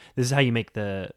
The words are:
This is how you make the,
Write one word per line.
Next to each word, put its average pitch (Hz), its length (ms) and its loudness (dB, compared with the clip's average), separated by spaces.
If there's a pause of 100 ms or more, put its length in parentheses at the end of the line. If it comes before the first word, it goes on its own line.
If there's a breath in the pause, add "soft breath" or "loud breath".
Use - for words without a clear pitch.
(140 loud breath)
This 127 120 2
is 127 60 -2
how 143 80 4
you 127 120 4
make 113 220 -2
the, 98 420 -4